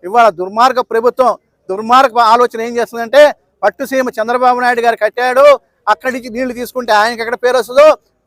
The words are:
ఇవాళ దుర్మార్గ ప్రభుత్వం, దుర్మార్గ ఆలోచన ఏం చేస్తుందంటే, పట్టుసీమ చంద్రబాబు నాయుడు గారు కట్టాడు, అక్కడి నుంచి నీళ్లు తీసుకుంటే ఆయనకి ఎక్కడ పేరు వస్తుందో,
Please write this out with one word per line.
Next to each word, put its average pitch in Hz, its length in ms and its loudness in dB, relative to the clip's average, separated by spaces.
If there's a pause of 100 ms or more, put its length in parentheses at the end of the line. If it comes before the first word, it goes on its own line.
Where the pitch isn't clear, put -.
ఇవాళ 220 260 2
దుర్మార్గ 214 520 -2
ప్రభుత్వం, 233 560 -2 (320)
దుర్మార్గ 233 500 0
ఆలోచన 233 420 2
ఏం 240 160 -8
చేస్తుందంటే, 233 560 2 (300)
పట్టుసీమ 254 460 -4
చంద్రబాబు 247 500 -2
నాయుడు 247 220 -2
గారు 233 140 0
కట్టాడు, 247 500 0 (420)
అక్కడి 226 260 -2
నుంచి 247 160 -12
నీళ్లు 240 240 -6
తీసుకుంటే 240 380 -8
ఆయనకి 220 300 0
ఎక్కడ 233 140 -6
పేరు 247 220 -2
వస్తుందో, 254 400 2 (300)